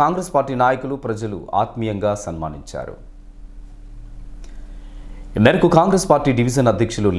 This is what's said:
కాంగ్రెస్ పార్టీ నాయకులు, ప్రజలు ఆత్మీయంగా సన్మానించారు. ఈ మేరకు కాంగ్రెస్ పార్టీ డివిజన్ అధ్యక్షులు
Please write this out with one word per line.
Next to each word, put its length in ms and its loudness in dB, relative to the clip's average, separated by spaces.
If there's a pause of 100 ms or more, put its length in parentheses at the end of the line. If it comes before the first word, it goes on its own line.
కాంగ్రెస్ 340 0
పార్టీ 260 2
నాయకులు, 440 2
ప్రజలు 340 -4 (220)
ఆత్మీయంగా 500 -2 (140)
సన్మానించారు. 720 -8 (2500)
ఈ 100 6
మేరకు 300 6
కాంగ్రెస్ 340 4
పార్టీ 280 4
డివిజన్ 340 4
అధ్యక్షులు 460 2